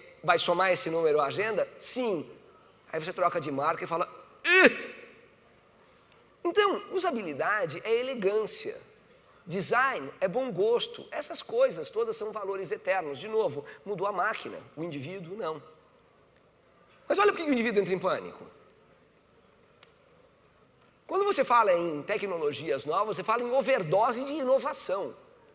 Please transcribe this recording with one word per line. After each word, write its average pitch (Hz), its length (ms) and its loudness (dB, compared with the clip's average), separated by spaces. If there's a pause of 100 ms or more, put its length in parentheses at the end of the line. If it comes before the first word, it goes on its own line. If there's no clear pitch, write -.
(220)
vai 170 160 2
somar 180 340 2
esse - 160 -2
número 160 320 4
à 139 60 2
agenda?" 180 500 -2
"Sim." 214 520 -2 (640)
Aí 160 80 -4
você 165 120 -6
troca 170 280 0
de 151 100 -4
marca 151 320 0
e 175 60 -6
fala, 170 200 -2 (360)
"Ih!" 349 500 6 (1500)
Então, 381 380 2 (100)
usabilidade 196 920 -2
é 226 100 2
elegância. 220 840 0 (680)
Design 185 640 0 (100)
é 185 80 2
bom 254 220 -2
gosto. 202 600 0
Essas - 320 -6
coisas 202 480 0
todas 226 260 -2
são 214 160 -6
valores 196 380 -6
eternos. 180 480 -2
De 190 100 -10
novo, 190 360 0 (200)
mudou 196 220 -4
a 208 60 -2
máquina, 185 460 -2 (160)
o 147 80 -10
indivíduo 170 540 -10
não. 160 260 -6 (1400)
Mas 349 120 2
olha 403 140 6
por 359 60 -6
que 320 120 -2
o - 20 4
indivíduo 226 300 4
entra 185 120 -2
em 180 40 2
pânico. 131 480 -4 (2500)
Quando 381 180 0
você 359 200 4
fala 233 280 6
em 170 300 0
tecnologias 156 840 -2
novas, 190 300 0
você 185 60 -6
fala 226 200 0
em 240 100 -4
overdose 233 720 2
de 277 80 -6
inovação. 254 840 0 (400)